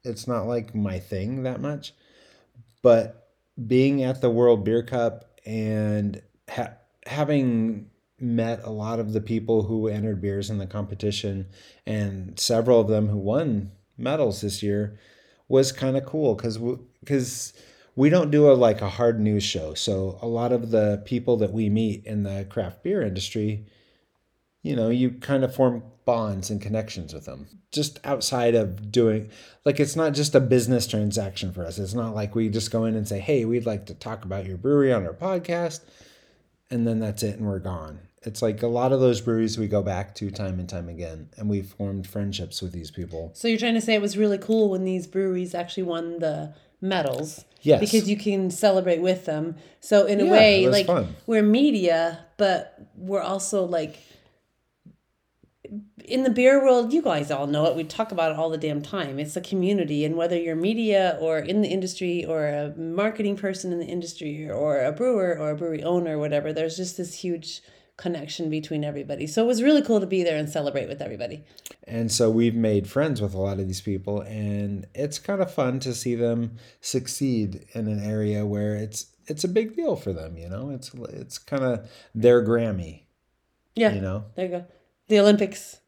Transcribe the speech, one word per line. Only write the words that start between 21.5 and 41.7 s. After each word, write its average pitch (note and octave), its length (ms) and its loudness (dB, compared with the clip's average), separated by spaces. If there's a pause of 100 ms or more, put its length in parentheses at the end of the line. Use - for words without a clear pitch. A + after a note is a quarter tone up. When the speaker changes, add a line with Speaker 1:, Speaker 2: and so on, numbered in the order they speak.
Speaker 1:
we A2 160 0
meet G#2+ 380 0
in G#2 160 -4
the G2 260 -6
craft F#2 340 -6
beer F#3 200 -2
industry, G#2 640 -4 (960)
you D3 140 -4
know, A2+ 140 2
you B2 200 2
kind C3+ 320 -2
of - 120 -2
form A#2+ 280 2 (220)
bonds G#2+ 460 -2
and G2+ 100 -4
connections G2+ 520 -6
with D2+ 120 -12
them. C2+ 220 -14 (260)
Just D3 320 -4
outside B2 500 0
of G#2 380 0
doing, A2 380 2 (340)
like, C#3+ 160 2
it's C#3+ 160 0
not D#3+ 160 2
just D3 220 0
a C3 60 10
business A#2+ 460 4
transaction G2+ 680 -2
for F2+ 120 -8
us. E2+ 140 -10
It's F#2+ 160 -6
not A2+ 200 -4
like G#2 200 -4
we A2+ 140 2
just G#2+ 220 -4
go A2+ 140 0
in A2 100 0
and G#2 140 -2
say, G2+ 100 -4
"Hey, B2 260 0
we'd A#2 220 0
like G#2 200 -4
to F2 80 -14
talk G#2+ 300 -12
about F#2+ 220 -6
your F#2+ 100 -8
brewery C3+ 360 4
on G2 140 2
our E2 80 -6
podcast," F3 680 -4 (880)
and A#2 160 -2
then A2+ 140 0
that's G#2+ 220 -4
it, G#2 160 -4
and A2 80 -4
we're G2 120 -2
gone. E2+ 420 -8 (220)
It's G#2+ 200 -8
like A2 200 0
a A#2+ 40 0
lot A#2+ 260 2
of C3+ 80 2
those B2 200 4
breweries A2+ 360 0
we A2 100 -2
go G2+ 160 0
back F#2+ 340 -4
to G2+ 140 -6
time F#2 280 -6
and F2+ 100 -8
time E2+ 200 -10
again, D#2+ 480 -12
and G#2 120 -4
we've G2 200 -2
formed G2 380 -8